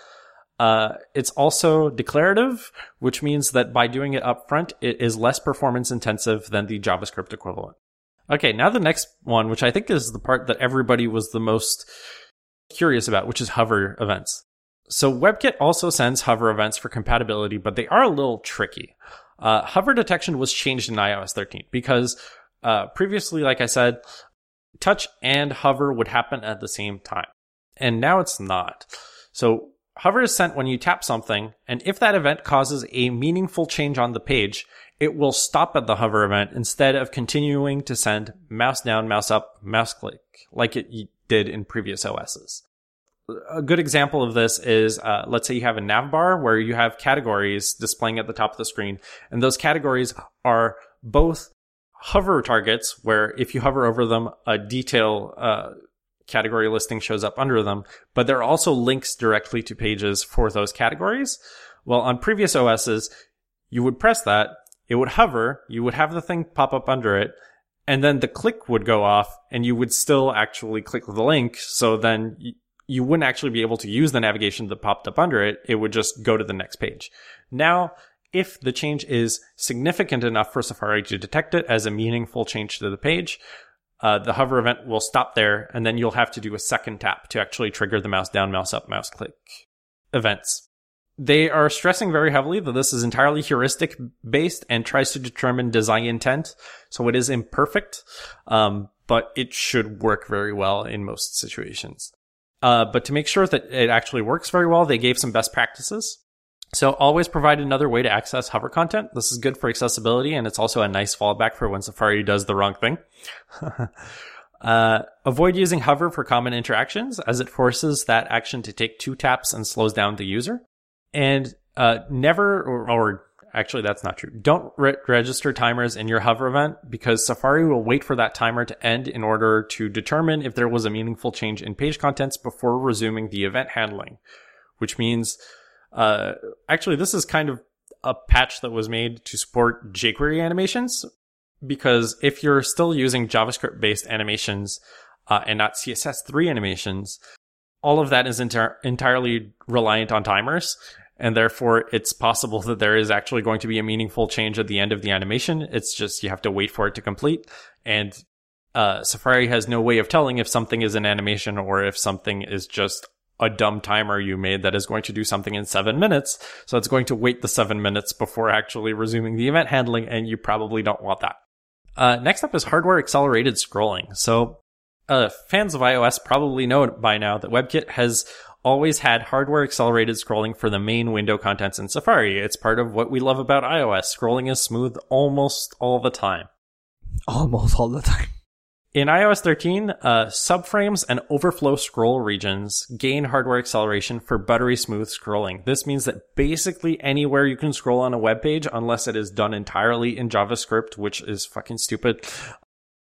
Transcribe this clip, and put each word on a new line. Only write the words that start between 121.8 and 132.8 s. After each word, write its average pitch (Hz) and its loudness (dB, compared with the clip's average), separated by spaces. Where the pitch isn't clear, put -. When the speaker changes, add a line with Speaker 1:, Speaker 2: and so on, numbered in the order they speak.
Speaker 1:
never, 170 2
or, 120 -4
or 107 2
actually, 110 -4
that's 104 -2
not 92 -6
true. - -12
Don't 147 2
re-, 139 4
register 127 2
timers 120 0
in 110 -6
your 113 2
hover 117 2
event 143 0
because 113 0
Safari 147 2
will 131 2
wait 120 0
for 143 -4
that 113 0
timer 117 0
to - -10
end 123 0
in 113 -6
order 110 2
to 110 -4
determine 151 0
if 127 -6
there 120 0
was 117 0
a 107 -2
meaningful 113 -4
change 107 -4
in 101 -8
page 147 -4
contents 139 -2
before 120 -2
resuming 110 -2